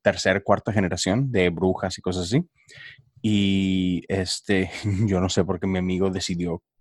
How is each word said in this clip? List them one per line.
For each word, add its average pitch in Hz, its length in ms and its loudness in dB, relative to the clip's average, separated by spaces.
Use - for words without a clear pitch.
tercera, 98 400 2
cuarta 107 320 0
generación 101 580 0
de 90 200 4
brujas 92 480 -2
y - 20 -16
cosas 90 280 -2
así. 151 200 0
Y, 95 880 2
este, 95 640 -2
<laughs> 104 240 0
yo 95 140 2
no 95 80 0
sé 92 160 2
por 90 160 -4
qué 98 60 -4
mi 95 120 0
amigo 92 300 0
decidió 87 540 -4